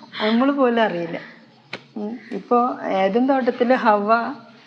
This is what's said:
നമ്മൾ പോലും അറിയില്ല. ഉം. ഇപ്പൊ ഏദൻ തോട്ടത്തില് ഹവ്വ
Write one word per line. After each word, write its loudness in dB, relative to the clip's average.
നമ്മൾ 4
പോലും 2
അറിയില്ല. -2
ഉം. -8
ഇപ്പൊ 0
ഏദൻ 0
തോട്ടത്തില് 0
ഹവ്വ 2